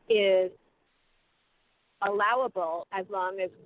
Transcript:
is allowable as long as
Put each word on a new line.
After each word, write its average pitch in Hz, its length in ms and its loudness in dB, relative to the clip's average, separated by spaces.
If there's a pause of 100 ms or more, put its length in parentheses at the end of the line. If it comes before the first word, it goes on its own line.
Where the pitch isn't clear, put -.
is 190 420 4 (1500)
allowable 202 920 -2
as 190 180 -6
long 190 300 -4
as 180 100 -4 (160)